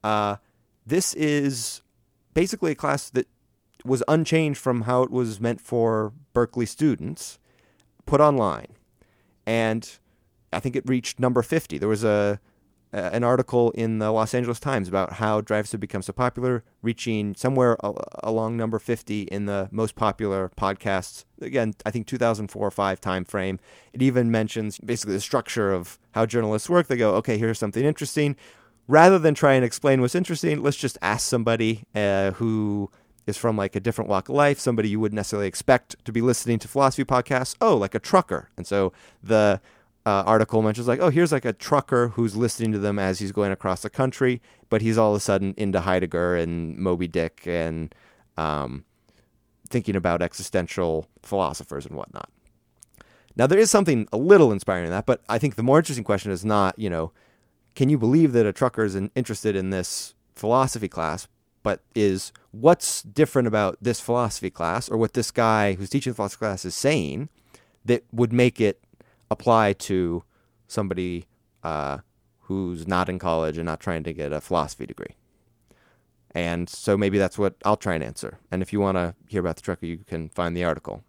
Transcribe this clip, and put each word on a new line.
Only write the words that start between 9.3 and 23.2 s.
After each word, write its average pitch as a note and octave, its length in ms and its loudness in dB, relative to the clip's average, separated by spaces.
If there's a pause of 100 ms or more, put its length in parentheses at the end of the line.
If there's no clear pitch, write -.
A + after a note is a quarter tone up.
And A2+ 420 0 (640)
I - 80 -4
think B2 160 -6
it B2+ 140 -2
reached B2 300 -2
number B2 240 2
fifty. D#3 340 -4
There G#2 120 -2
was G#2+ 140 0
a, G#2 360 2 (540)
a, G2+ 40 -6
an G#2 260 -2
article A#2+ 480 2
in A2+ 280 -4
the G#2+ 120 0
Los A2 220 0
Angeles A#2+ 260 -2
Times G#2 280 -4
about F#2+ 260 -2
how G#2+ 280 0
Dreyfus G#2+ 300 -2
had G#2 100 -6
become G2+ 200 -6
so - 120 -10
popular, B2 500 -2 (180)
reaching G#2+ 540 -2
somewhere B2+ 460 2
a-, G2+ 120 -4 (300)
along A2+ 340 -2
number A2+ 220 -2
fifty G#2+ 440 -4
in G2+ 220 -6
the G2+ 260 -4
most G#2+ 240 -4
popular G2 600 -2
podcasts. G2 680 -4 (160)
Again, A#2+ 320 -2 (120)
I G#2+ 60 -2
think A2+ 160 -6
two C3 100 -6
thousand A2 300 0
four G#2 180 -6
or G2 60 -2
five G2 280 -2
time F#2 260 -4